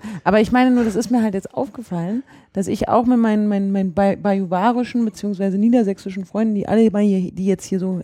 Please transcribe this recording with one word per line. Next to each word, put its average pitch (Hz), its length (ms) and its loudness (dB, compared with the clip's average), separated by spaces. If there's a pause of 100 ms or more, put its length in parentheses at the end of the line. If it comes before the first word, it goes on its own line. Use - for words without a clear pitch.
(260)
Aber 196 160 4
ich - 100 0
meine 254 180 4
nur, 247 140 2
das 214 140 -2
ist 226 120 -2
mir 233 140 2
halt 220 120 0
jetzt - 180 -8
aufgefallen, 208 720 -6 (280)
dass 196 160 -4
ich - 220 -2
auch 220 160 2
mit 247 120 4
meinen, 214 300 2
meinen, 196 240 0
meinen 190 220 -2
ba-, 196 240 2
bajuwarischen 202 880 0
beziehungsweise 196 520 -4
niedersächsischen 196 680 0
Freunden, 220 280 -2
die 202 140 -4
alle 220 240 4
bei 202 100 0
hier, 190 300 0
die 185 140 -6
jetzt 190 180 0
hier 190 160 -4
so, 185 240 -4